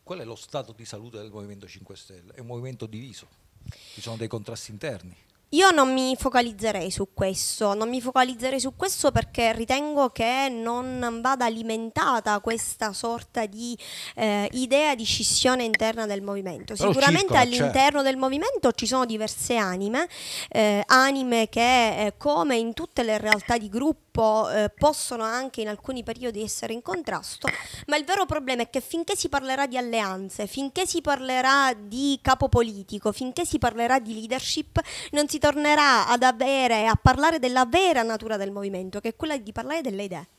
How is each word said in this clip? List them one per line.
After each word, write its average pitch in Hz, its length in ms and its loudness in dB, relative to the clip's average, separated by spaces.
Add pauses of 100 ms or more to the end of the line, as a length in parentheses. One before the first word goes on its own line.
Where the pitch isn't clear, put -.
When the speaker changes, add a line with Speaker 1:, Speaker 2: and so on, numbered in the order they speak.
Speaker 1:
qual 180 180 -12
è 127 40 -12
lo 113 140 -12
stato - 340 -10
di 110 140 -20
salute 110 320 -14
del 107 120 -14
Movimento 101 380 -16
Cinque 95 300 -20
Stelle? 92 360 -20
È 135 60 -20
un 117 80 -14
movimento 120 400 -10
diviso, 110 400 -16 (680)
ci 101 80 -16
sono 113 140 -10
dei 113 140 -8
contrasti 110 420 -10
interni. 98 440 -10 (380)
Speaker 2:
Io 381 180 8
non 269 200 6
mi 262 260 0
focalizzerei 220 720 0
su - 220 -6
questo, 196 600 -2
non 220 160 -2
mi 254 100 -2
focalizzerei 254 580 -2
su 262 200 -4
questo 359 340 0
perché 226 400 0
ritengo 277 580 0
che 254 400 0
non 240 720 -4
vada 254 220 0
alimentata 226 960 0
questa 220 540 -4
sorta 233 540 -4
di, 226 300 -8 (380)
eh, 208 380 0
idea 262 420 2
di 226 80 -8
scissione 254 600 2
interna 220 400 0
del 202 160 -4
movimento. 196 520 -8
Speaker 1:
Però 196 140 2
Speaker 2:
Sicuramente 285 460 4
Speaker 1:
circola, 269 80 8
c'è. 247 60 6
Speaker 2:
all'interno 269 540 2
del 269 140 2
movimento 277 560 0
ci 226 160 -4
sono 254 160 2
diverse 220 540 -4
anime, 208 500 -2 (400)
eh, 208 380 2
anime 254 640 4
che, 233 560 4
eh, 202 100 -2
come 294 400 2
in 226 180 -2
tutte 294 300 -4
le 220 140 2
realtà 214 400 0
di 214 100 -6
gruppo, 220 840 0
eh, 208 200 2
possono 262 540 0
anche 240 380 -4
in 214 60 -4
alcuni 226 360 -6
periodi 226 380 -6
essere 226 320 -6
in 240 80 -8
contrasto, - 680 -4 (380)
ma 294 80 2
il 302 80 0
vero 370 220 2
problema 262 360 -2
è 226 80 -2
che 262 120 -2
finché 339 340 -2
si - 140 -4
parlerà 262 380 0
di 247 100 -4
alleanze, 202 680 -2
finché 277 380 -4
si 330 160 -2
parlerà 262 720 2
di 240 480 -2
capo 262 280 4
politico, 208 640 0
finché 254 320 -4
si 311 120 -4
parlerà 233 420 2
di 226 140 -6
leadership, 247 680 -4 (300)
non 294 180 2
si 302 100 -4
tornerà 294 680 4
ad 240 160 4
avere, 247 640 2
a 226 80 4
parlare 294 440 4
della 254 260 4
vera 311 380 4
natura 220 320 -4
del 196 160 -4
movimento, 196 480 -6
che 226 100 -4
è 226 60 -8
quella 302 220 -4
di 214 160 -10
parlare 277 280 -4
delle 208 220 -4
idee. 180 240 -10 (120)